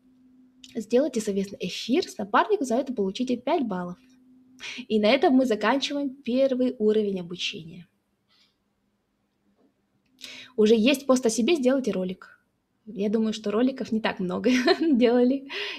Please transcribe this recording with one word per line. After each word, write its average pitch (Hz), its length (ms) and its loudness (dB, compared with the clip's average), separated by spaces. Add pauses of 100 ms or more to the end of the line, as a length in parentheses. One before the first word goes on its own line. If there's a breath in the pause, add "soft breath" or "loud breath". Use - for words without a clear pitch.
(760)
сделайте 240 460 0
совместный 196 400 -4
эфир 233 440 -2
с - 140 -14
напарником, 302 480 0
за 233 100 0
это 277 180 -2
получите 240 420 -2
пять 277 300 -2
баллов. 180 320 -8 (920 loud breath)
И 214 120 2
на 208 60 2
этом 262 280 4
мы 262 120 4
заканчиваем 269 640 0
первый 254 680 0
уровень 214 420 0
обучения. 170 680 -12 (2750 loud breath)
Уже 214 180 6
есть 269 320 2
пост 254 200 2
о 220 40 4
себе, 247 260 2
сделайте 247 360 0
ролик. 185 480 -8 (460)
Я 208 220 -6
думаю, 220 240 0
что 208 180 -6
роликов 247 420 -2
не 220 80 -2
так - 200 -4
много 190 300 0
<laughs> 254 300 4
делали 247 680 4 (300 loud breath)